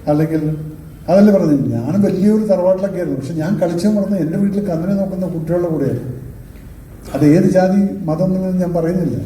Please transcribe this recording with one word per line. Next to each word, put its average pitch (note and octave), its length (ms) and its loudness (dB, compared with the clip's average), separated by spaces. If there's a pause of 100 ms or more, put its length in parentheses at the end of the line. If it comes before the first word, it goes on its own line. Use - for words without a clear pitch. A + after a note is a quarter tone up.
അല്ലെങ്കിൽ D#3 500 0 (520)
അതല്ലേ G3+ 240 6
പറഞ്ഞത്, D3 380 2
ഞാൻ C3 300 0
വലിയൊരു G3+ 420 2
തറവാട്ടിലൊക്കെ F#3+ 520 0
ആയിരുന്നു, D3 240 -4
പക്ഷെ C3 140 -8
ഞാൻ D#3+ 260 -2
കളിച്ചു F3 280 0
വളർന്ന് G3+ 300 0
എൻ്റെ E3 200 -2
വീട്ടിൽ G3 280 0
കന്നിനെ F3 280 -2
നോക്കുന്ന F#3 340 -2
കുട്ടികളുടെ E3 400 -2
കൂടെയായിരുന്നു. C#3 440 -2 (1000)
അത് D3+ 120 2
ഏത് E3 180 6
ജാതി F#3 640 2
മതം D#3+ 200 0
എന്നുള്ളത് F#3 360 0
ഞാൻ E3+ 120 -2
പറയുന്നില്ല. E3 520 0